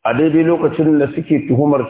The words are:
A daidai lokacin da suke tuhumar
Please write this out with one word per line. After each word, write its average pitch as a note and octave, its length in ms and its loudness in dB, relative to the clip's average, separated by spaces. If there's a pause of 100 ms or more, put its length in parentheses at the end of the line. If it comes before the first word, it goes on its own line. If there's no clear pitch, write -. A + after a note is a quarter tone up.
A A2+ 80 -2
daidai D#3 320 2
lokacin D#3 560 0
da C#3 60 0 (100)
suke D3+ 320 -2
tuhumar C3+ 420 0